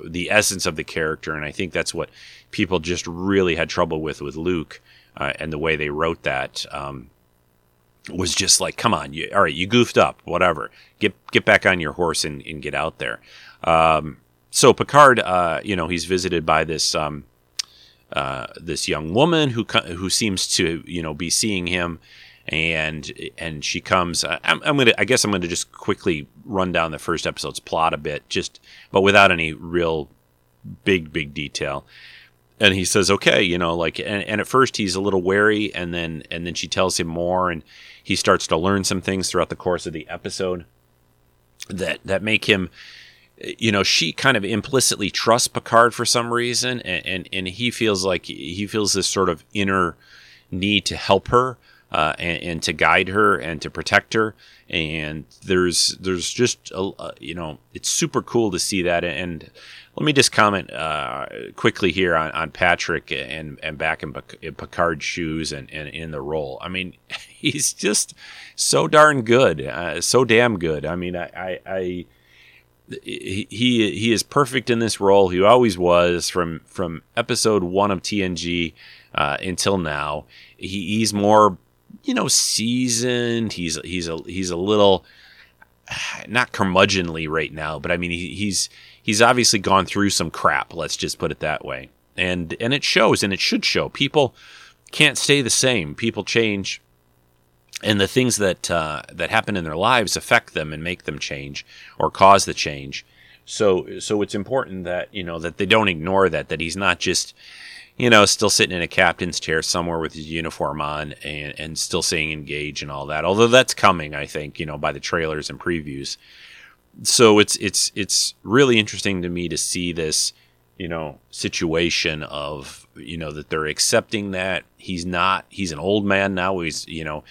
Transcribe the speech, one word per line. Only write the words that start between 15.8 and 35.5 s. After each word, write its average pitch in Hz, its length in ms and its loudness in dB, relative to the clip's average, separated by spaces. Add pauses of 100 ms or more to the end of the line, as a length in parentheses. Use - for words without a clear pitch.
he's 82 180 -4
visited 87 380 0
by 80 200 4
this, 78 320 -2
um, 76 300 -4 (880)
uh, 67 360 -4 (120)
this 80 280 -6
young 78 260 -4
woman 151 380 2
who 113 120 -4
co-, - 180 0
who 87 280 -8
seems 98 460 0
to, 82 320 0
you 85 160 -6
know, 78 100 -6
be 82 160 -6
seeing 95 380 -2
him, 87 320 -2 (480)
and, 78 640 -2 (260)
and 78 260 -8
she - 160 -6
comes. 87 440 0
Uh, 78 200 -4
I'm, - 200 0
I'm 147 140 0
gonna, 117 200 6
I 104 80 0
guess 123 180 2
I'm 107 80 0
gonna 90 160 0
just - 240 -6
quickly 85 560 -2 (180)
run 92 260 0
down 82 200 0
the 73 60 -8
first 82 300 -4
episode's 73 320 -6
plot 82 340 0
a 76 40 -2
bit, 73 300 -8
just, - 320 -6 (320)
but 98 100 4
without 98 300 8
any 82 220 0
real 82 560 -2 (760)
big, 82 300 0
big 73 220 -6
detail. 71 500 -6 (760)
And 98 120 6
he 95 120 0
says, 95 260 2
"Okay," 110 320 4
you 87 140 0
know, 85 180 0
like, 82 240 -4
and, 101 240 -4
and 104 180 -4
at - 60 -6
first 131 300 2
he's 95 180 -2
a 95 60 -2
little 98 200 0
wary, 104 540 2